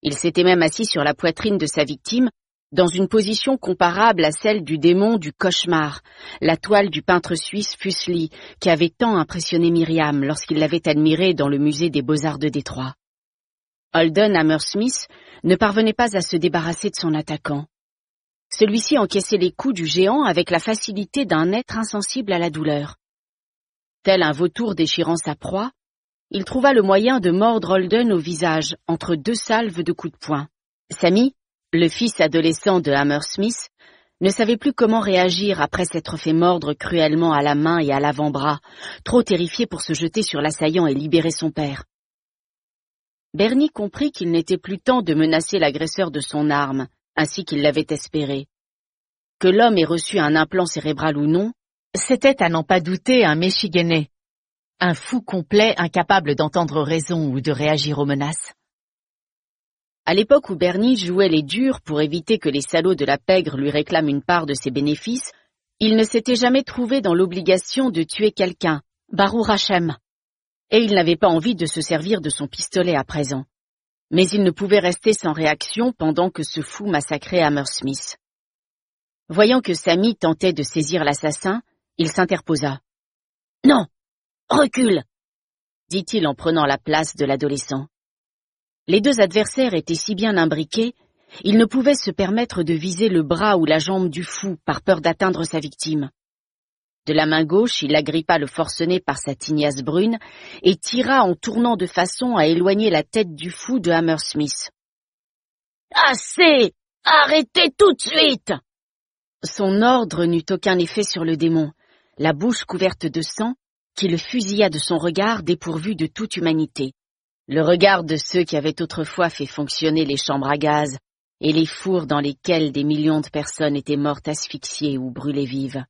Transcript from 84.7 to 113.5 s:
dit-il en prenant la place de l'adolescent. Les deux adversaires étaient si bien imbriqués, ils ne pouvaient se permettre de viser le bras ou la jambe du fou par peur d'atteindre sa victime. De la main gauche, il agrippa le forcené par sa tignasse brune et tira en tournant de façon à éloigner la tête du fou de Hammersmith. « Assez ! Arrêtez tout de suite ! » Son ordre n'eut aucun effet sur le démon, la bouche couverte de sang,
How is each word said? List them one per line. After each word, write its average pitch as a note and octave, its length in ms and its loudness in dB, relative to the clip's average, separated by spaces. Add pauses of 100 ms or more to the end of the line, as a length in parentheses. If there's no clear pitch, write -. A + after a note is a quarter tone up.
dit-il F#3 380 -2
en C#3+ 60 -2
prenant D#3+ 320 0
la C#3 120 0
place D#3 400 -2
de D3 80 0
l'adolescent. C#3 640 -4 (1000)
Les G3 120 4
deux B3 180 2
adversaires G#3+ 540 2
étaient E3 220 -2
si G3+ 200 -4
bien G3+ 220 0
imbriqués, E3 560 0 (500)
ils G3+ 140 4
ne A3+ 80 6
pouvaient C4 280 2
se C4 160 -2
permettre G3 540 -2
de D#3+ 100 0
viser F3+ 360 0
le F3 120 2
bras E3+ 360 2
ou D#3+ 80 2
la D#3 140 4
jambe F#3 280 -2
du E3+ 160 -6
fou F#3+ 400 -8
par - 180 -4
peur F3 200 2
d'atteindre E3+ 420 0
sa E3 160 -4
victime. D3+ 500 -6 (960)
De D3+ 60 -4
la D#3 140 4
main D#3 180 2
gauche, F#3+ 380 0
il D3+ 160 2
agrippa D#3+ 400 0
le D3 100 -2
forcené E3+ 540 -2
par C#3 160 -4
sa C#3 180 -8
tignasse D3 480 -2
brune F#3+ 340 0 (460)
et F#3 140 4
tira B3 460 2
en F3+ 120 2
tournant A#3 400 0
de F#3 100 -2
façon G#3+ 520 -2
à D#3 100 6
éloigner G3 420 4
la D#3 140 2
tête F3+ 320 -4
du D#3 160 -10
fou B3 300 -6
de E3+ 100 0
Hammersmith. « D#3+ 800 -2 (1200)
Assez ! D4 800 4 (300)
Arrêtez D4+ 720 4
tout G4 140 8
de - 80 -2
suite ! » D4+ 540 0 (880)
Son G3 380 0
ordre A3+ 420 2
n'eut E3+ 260 0
aucun F#3 300 0
effet F3 240 -2
sur E3+ 220 -4
le D#3+ 100 0
démon, D#3 380 0 (440)
la D#3+ 140 2
bouche F#3+ 320 -2
couverte F3+ 420 -4
de D#3+ 160 -4
sang, A3 320 -6 (420)